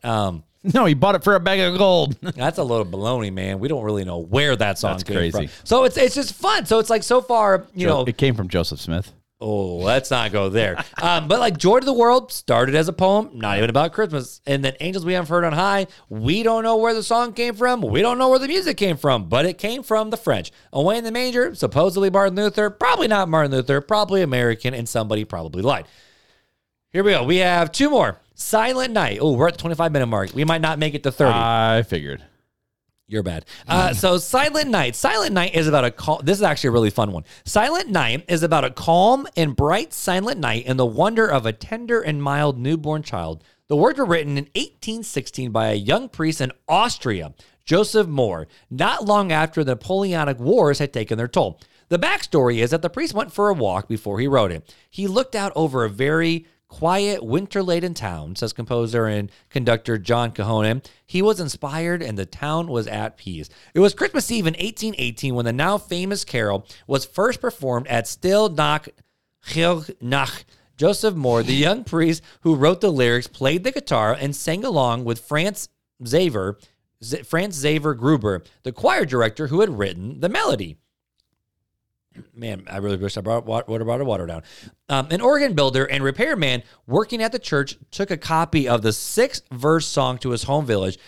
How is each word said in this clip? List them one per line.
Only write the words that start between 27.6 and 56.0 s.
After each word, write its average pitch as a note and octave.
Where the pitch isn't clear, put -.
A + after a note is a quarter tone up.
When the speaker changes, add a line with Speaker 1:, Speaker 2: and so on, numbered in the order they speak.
Speaker 1:
two C#4+
more. F3
Silent B3
Night. F3
Oh, D3+
we're C3+
at E3+
the -
twenty-five E3
minute C3
mark. G2
We C#3
might E3
not D#3+
make D3+
it C#3+
to C3+
thirty. C3
Speaker 2:
I A2+
figured. C#2+
Speaker 1:
You're G#2
bad. E2+
Uh, F3+
so F3+
Silent C#4+
Night. C#3
Silent D#4+
Night F3+
is E3
about D3
a A#2+
cal-, -
this F#3
is G#3
actually D3+
a A#2
really A2+
fun G#2
one. E2
Silent D4+
Night C3+
is E3+
about D#3
a B2+
calm G#3+
and D3+
bright F3+
silent G3
night A#2+
and C3
the B2
wonder G3+
of C#3
a A2+
tender A#3
and D3+
mild C#3+
newborn D3+
child. E2
The D3+
words B3+
were C#4
written D3
in C#3+
eighteen A3+
sixteen B2+
by A2
a G#2+
young C#3+
priest D#3+
in C3
Austria, C3
Joseph G#3
Mohr, A2
not F3
long G3+
after D#3
the C3
Napoleonic D#3+
Wars D3
had C#3+
taken A2+
their A#2+
toll. A2
The F3
backstory D#3+
is A#2+
that D#3+
the E3+
priest D#4
went G3+
for G#3
a G3
walk G2
before G#2
he C#3
wrote A2
it. D#2+
He G3
looked B3
out G3
over C3
a G#2+
very E3